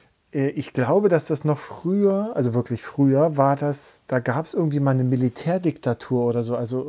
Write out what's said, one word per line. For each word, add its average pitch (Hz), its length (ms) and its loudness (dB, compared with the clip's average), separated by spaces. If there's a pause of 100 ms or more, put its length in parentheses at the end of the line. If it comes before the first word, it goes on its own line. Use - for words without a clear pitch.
(340)
äh, 139 180 0
ich 143 240 -6
glaube, 165 340 4
dass 160 180 2
das 151 180 -2
noch 151 140 0
früher, 196 760 0
also 123 200 0
wirklich 120 280 -2
früher, 143 540 2
war 139 200 4
das, - 500 -6
da 127 140 0
gab's 135 340 -4
irgendwie 151 260 0
mal 139 120 2
eine 131 120 2
Militärdiktatur 127 1200 0
oder 120 180 0
so. 117 120 -4
Also 123 320 -4